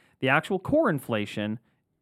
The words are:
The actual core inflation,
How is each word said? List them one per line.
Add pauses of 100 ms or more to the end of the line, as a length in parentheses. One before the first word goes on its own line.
(200)
The
actual
core
inflation, (420)